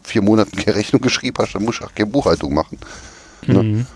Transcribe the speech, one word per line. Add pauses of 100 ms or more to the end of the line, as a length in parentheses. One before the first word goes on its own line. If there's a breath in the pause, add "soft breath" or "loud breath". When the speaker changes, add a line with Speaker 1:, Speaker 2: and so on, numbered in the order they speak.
Speaker 1:
vier
Monaten
keine
Rechnung
geschrieben
hast,
dann
musst
du
auch
keine
Buchhaltung
machen. (680 loud breath)
Ne?
Speaker 2:
Mhm.